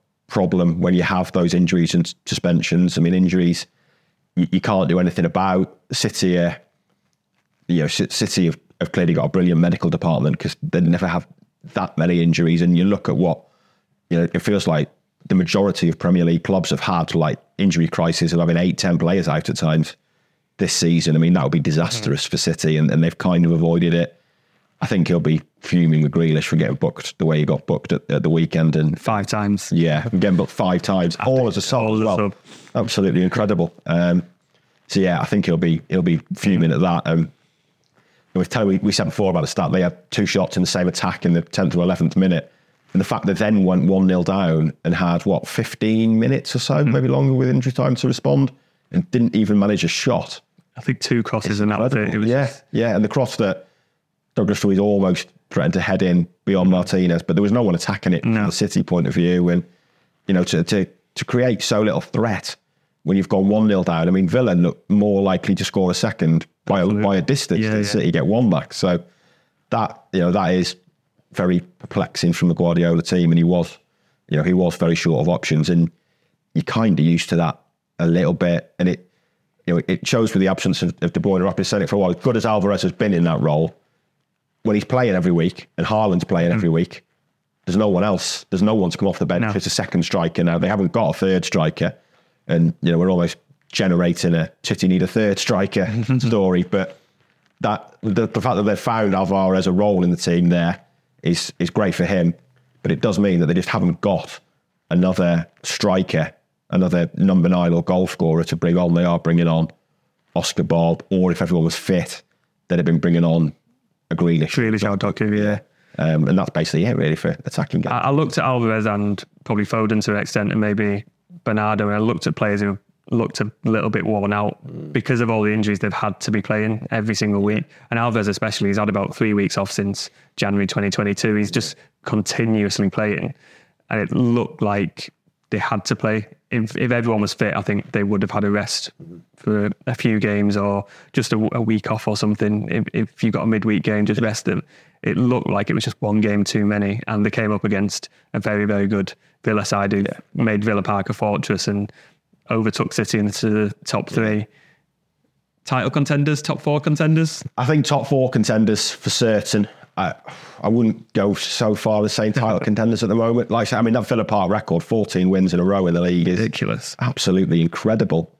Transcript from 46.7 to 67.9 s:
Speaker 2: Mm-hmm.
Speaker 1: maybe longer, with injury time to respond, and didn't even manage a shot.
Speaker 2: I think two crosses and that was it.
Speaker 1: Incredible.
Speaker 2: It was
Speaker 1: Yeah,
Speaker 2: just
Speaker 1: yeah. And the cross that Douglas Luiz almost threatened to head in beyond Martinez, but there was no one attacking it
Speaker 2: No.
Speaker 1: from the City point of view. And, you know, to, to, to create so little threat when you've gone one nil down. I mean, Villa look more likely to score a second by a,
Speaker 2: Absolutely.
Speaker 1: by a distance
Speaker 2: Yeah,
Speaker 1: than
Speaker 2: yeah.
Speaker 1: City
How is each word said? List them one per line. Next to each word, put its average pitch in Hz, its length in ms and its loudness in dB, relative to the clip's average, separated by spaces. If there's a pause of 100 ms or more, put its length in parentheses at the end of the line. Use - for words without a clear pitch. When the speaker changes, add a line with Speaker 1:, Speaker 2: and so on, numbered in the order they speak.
Speaker 2:
Mm-hmm. 147 160 2
Speaker 1:
maybe 135 160 2
longer, 135 260 2
with 127 160 2
injury 131 220 0
time 127 240 0
to 127 120 0
respond, 139 440 2 (400)
and 87 200 -2
didn't 117 240 2
even 104 220 2
manage 101 280 2
a - 40 2
shot. - 520 -2 (360)
Speaker 2:
I 127 40 -16
think - 180 -4
two 117 240 0
crosses 107 380 -4
and 104 100 2
that 104 80 0
was 123 140 0
it. 120 60 2
Speaker 1:
Incredible. 104 160 -2
Speaker 2:
It 104 40 -2
was 110 100 0
Speaker 1:
Yeah, 135 180 2
Speaker 2:
just - 240 -14
Speaker 1:
yeah. 113 240 0
And 107 100 2
the 104 40 0
cross 131 280 -2
that 95 300 -2 (680)
Douglas 101 300 0
Luiz 98 140 4
almost 98 500 2 (200)
threatened 85 260 0
to 92 60 0
head 95 200 0
in 90 260 2 (160)
beyond 92 260 2
Martinez, 90 540 2
but 87 140 -2
there 101 60 4
was 104 100 2
no 120 100 2
one 92 120 2
attacking 92 380 -2
it - 120 -2
Speaker 2:
No. 113 160 0
Speaker 1:
from 104 60 0
the - 40 -2
City 95 320 0
point 87 240 0
of - 60 -2
view. 87 340 2
And, 87 160 2 (640)
you 98 60 0
know, 90 100 2
to, 85 220 0
to, 98 200 0 (300)
to - 100 -8
create 123 360 0
so 107 200 0
little 107 200 0
threat - 560 -4 (460)
when 90 120 0
you've 95 140 0
gone 95 180 2
one 107 200 2
nil 98 160 2
down. 85 260 0
I - 20 4
mean, 95 160 2
Villa 117 240 2
look 87 380 2
more 101 320 2
likely 95 340 0
to - 80 -2
score 95 280 0
a - 20 0
second 82 520 0 (200)
by 95 140 0
a, - 20 2
Speaker 2:
Absolutely. 104 220 0
Speaker 1:
by 101 140 2
a 180 40 0
distance 139 420 -2
Speaker 2:
Yeah, 110 60 -2
Speaker 1:
than 107 140 0
Speaker 2:
yeah. - 20 -2
Speaker 1:
City 104 260 0